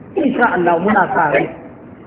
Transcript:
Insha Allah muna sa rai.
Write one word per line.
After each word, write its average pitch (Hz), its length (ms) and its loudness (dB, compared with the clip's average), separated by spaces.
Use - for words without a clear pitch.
Insha 247 380 0
Allah 175 260 2
muna 196 320 2
sa 160 200 0
rai. 151 160 0